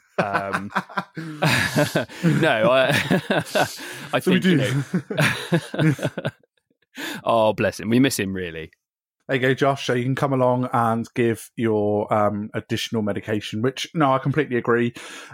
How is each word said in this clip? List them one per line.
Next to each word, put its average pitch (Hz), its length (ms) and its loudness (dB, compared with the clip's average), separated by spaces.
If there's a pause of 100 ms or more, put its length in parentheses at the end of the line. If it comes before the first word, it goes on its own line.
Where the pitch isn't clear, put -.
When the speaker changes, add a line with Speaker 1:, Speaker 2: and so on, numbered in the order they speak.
(180)
Speaker 1:
Um, 98 560 -2
<laughs> - 420 -6
no, 147 1500 2
I, 131 200 4 (380)
<laughs> 180 160 0 (680)
I 135 80 0
Speaker 2:
So 185 100 0
we 185 100 4
Speaker 1:
think, - 20 0
Speaker 2:
do. 185 80 4
Speaker 1:
you 170 60 6 (1300)
know, 156 120 4 (1300)
<laughs> - 0 -
oh, 110 280 4
bless 98 280 -2
him. 95 100 -4
We 117 80 4
miss 131 200 4
him, 98 140 -2
really. 82 380 -8 (580)
Speaker 2:
There 135 80 0
you 123 60 -2
go, 131 120 4
Josh. 135 300 2
So - 80 0
you 123 120 0
can 131 100 0
come 139 180 -2
along 127 400 2
and 117 420 0
give 117 420 0
your, 104 560 0
um, 104 420 0
additional 113 480 -4
medication, 104 580 -4
which, - 340 -4
no, 143 200 2
I 131 40 2
completely 131 380 -2
agree. 120 380 2 (400)